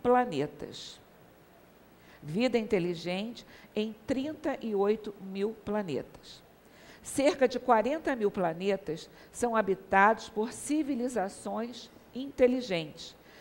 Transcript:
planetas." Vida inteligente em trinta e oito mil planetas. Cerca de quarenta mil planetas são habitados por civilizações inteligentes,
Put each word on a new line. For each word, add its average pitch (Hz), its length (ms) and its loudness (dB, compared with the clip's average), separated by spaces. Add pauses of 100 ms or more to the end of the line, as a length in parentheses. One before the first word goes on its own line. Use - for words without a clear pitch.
planetas." 233 1000 0 (1200)
Vida 233 360 0
inteligente 180 880 -2 (280)
em 214 200 -4 (100)
trinta 277 560 -4
e 220 140 -4
oito 208 460 0
mil 196 300 -4 (140)
planetas. - 800 -6 (580)
Cerca - 460 2
de 247 140 0
quarenta 254 560 2
mil 208 160 0
planetas 180 760 -2 (220)
são 240 240 -2
habitados 196 760 4
por 220 240 -4
civilizações 240 1400 -4 (240)
inteligentes, 247 1040 0 (260)